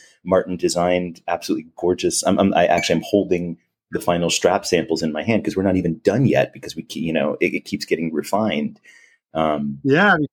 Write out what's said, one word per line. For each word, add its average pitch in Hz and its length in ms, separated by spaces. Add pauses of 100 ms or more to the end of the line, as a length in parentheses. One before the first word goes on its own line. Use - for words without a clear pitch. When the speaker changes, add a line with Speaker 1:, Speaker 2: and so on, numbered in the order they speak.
(240)
Speaker 1:
Martin 92 320
designed 87 720
absolutely 87 480
gorgeous. 87 480
I'm, 95 160
I'm, 98 140
I 87 140
actually, 85 300
I'm 82 80
holding 87 520 (340)
the 87 80
final 85 300
strap 92 380
samples 82 340
in 80 100
my 76 120
hand 104 200
'cause - 140
we're 95 60
not 92 140
even 85 260
done 117 240
yet 67 260
because - 220
we 80 80
ke-, - 140
you 82 140
know, 73 300
it, 87 140
it 87 100
keeps - 200
getting 82 280
refined. 76 640 (540)
Um, 73 500
Speaker 2:
Yeah, 175 360
we 147 140